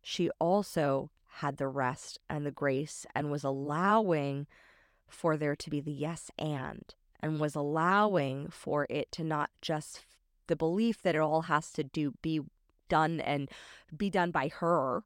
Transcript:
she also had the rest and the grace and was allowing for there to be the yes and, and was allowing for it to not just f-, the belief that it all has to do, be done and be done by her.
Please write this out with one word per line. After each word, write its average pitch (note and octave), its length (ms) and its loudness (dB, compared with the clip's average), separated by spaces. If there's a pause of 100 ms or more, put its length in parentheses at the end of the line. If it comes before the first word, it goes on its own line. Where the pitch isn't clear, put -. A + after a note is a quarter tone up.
she - 260 0 (100)
also D#3 680 2 (280)
had C#3 200 -2
the C3+ 100 -2
rest C3+ 520 -4 (100)
and D3 160 -2
the C#3+ 60 -2
grace C#3+ 640 -2
and D3 160 -2
was C#3+ 120 -2
allowing D3 1000 2 (640)
for D#3 300 0
there D3 180 0
to - 160 -12
be D3 100 0
the D3+ 100 -6
yes D3+ 460 -6
and, D3 560 -6 (260)
and D#3 200 -2
was D3+ 160 0
allowing D#3 920 2
for D3 420 -2
it - 220 -2
to E3 100 -6
not D#3 260 0 (100)
just - 380 -6
f-, - 200 -20 (280)
the E3 100 2
belief G3 460 0
that E3+ 140 2
it D3+ 40 2
all D#3 240 4
has D#3+ 300 0
to D#3 100 -2
do, C#3+ 380 -2
be D#3+ 200 0 (480)
done D#3 320 4
and C#3+ 280 -2 (480)
be G3+ 140 0
done F3 180 2
by D#3 200 0
her. E3 560 2